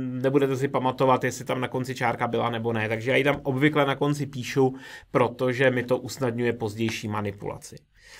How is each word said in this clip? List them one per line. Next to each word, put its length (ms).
nebudete 340
si 120
pamatovat, 560
jestli 200
tam 160
na 80
konci 260
čárka 340
byla 220
nebo 220
ne. 160
Takže 220
já 60
ji 80
tam 180
obvykle 440
na 80
konci 320
píšu, 480
protože 600
mi 120
to 160
usnadňuje 540
pozdější 560
manipulaci. 680